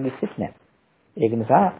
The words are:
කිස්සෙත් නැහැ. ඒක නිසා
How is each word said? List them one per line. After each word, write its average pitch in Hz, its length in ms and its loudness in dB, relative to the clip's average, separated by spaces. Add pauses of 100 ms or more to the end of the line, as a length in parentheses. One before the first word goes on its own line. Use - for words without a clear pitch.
කිස්සෙත් 135 340 -6
නැහැ. - 240 -8 (580)
ඒක 123 180 2
නිසා 120 300 4 (160)